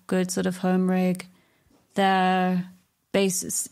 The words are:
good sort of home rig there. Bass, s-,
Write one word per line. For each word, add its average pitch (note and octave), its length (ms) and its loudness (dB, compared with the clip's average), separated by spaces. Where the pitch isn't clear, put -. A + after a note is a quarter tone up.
good F#3 240 -2
sort F#3 160 -4
of F#3 120 -4
home F#3 340 0
rig F#3 340 0
there. F#3 720 2
Bass, G3 320 0
s-, - 280 -6